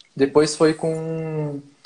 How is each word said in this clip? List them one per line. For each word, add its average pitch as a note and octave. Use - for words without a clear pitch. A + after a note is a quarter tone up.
Depois D3
foi D#3
com, D#3+